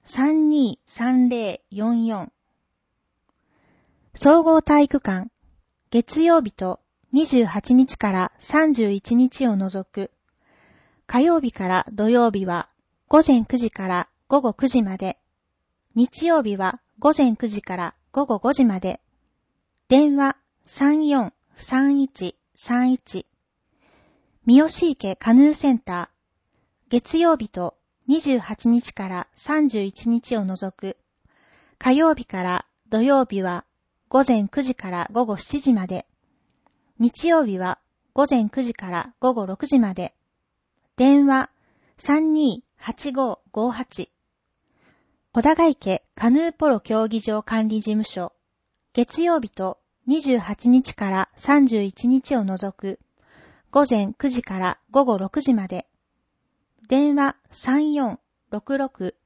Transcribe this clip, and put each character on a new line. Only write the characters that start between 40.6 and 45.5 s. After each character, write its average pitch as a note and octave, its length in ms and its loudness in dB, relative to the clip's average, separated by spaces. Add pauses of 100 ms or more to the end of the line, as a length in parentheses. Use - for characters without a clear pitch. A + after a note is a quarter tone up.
電 C#4 300 6
話、 C4 240 0 (480)
三 D#4 340 0
二 C#4 320 0 (120)
八 - 360 -10
五 B3+ 300 -4 (100)
五 A3+ 180 -2
八。 A3+ 400 -10 (1200)
小 A#3+ 100 0
高 D#4+ 260 4